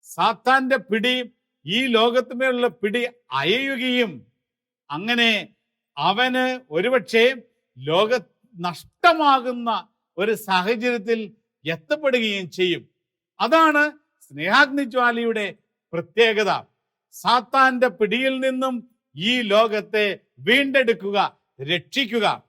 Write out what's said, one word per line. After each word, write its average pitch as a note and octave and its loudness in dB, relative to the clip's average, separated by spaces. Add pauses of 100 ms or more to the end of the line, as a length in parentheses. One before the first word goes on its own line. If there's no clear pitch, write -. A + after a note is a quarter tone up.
സാത്താന്റെ B3+ 0
പിടി, A#3+ -2 (360)
ഈ A#3 -2
ലോകത്തിന്മേലുള്ള B3 0
പിടി A#3+ -4 (240)
അയയുകയും, A#3 -2 (640)
അങ്ങനെ A3 -2 (480)
അവന് B3+ 0 (100)
ഒരുപക്ഷെ A3+ 0 (360)
ലോക F#3+ 0 (420)
നഷ്ടമാകുന്ന A#3+ 0 (300)
ഒരു G#3 0
സാഹചര്യത്തിൽ A3 -2 (380)
എത്തപ്പെടുകയും A3+ -2
ചെയ്യും. F3 -4 (520)
അതാണ് D4+ 4 (280)
സ്നേഹാഗ്നിജ്വാലയുടെ A#3 -2 (380)
പ്രത്യേകത. G3 0 (480)
സാത്താന്റെ B3+ 2
പിടിയിൽ B3 -2
നിന്നും C4 -4 (260)
ഈ A#3+ -2
ലോകത്തെ G#3 0 (200)
വീണ്ടെടുക്കുക, G#3 0 (240)
രക്ഷിക്കുക. F#3 -4